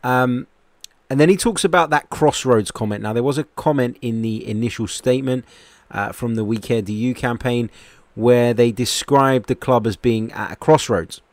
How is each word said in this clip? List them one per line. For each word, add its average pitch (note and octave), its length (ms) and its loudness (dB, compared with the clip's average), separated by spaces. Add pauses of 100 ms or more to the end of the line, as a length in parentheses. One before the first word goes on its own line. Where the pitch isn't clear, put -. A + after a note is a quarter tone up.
Um, B2+ 420 0 (640)
and C3+ 100 0
then D#3 100 8
he G3 60 6
talks G#3+ 280 -2
about E3+ 260 2
that D3+ 220 -2
crossroads B2+ 580 2
comment. G#2 320 -6
Now, G#2+ 120 -6
there A#2+ 100 0
was C#3 160 -2
a D3 60 -6
comment C3+ 580 -2
in A2+ 180 -4
the A2+ 260 -4
initial A2 400 -4
statement, B2+ 580 -2 (440)
uh, G2+ 220 -6
from A#2 240 -4
the A2 80 -2
We A2 140 -2
Care A2+ 240 -2
Do G2+ 100 -8
You A#2 220 -2
campaign, A#2+ 560 -4 (440)
where A#2+ 400 4
they A#2 200 4
described C3 760 2
the B2+ 80 0
club A#2 320 0
as G2+ 80 -2
being A2+ 380 -2
at G2+ 180 -8
a - 60 -14
crossroads. - 640 0 (120)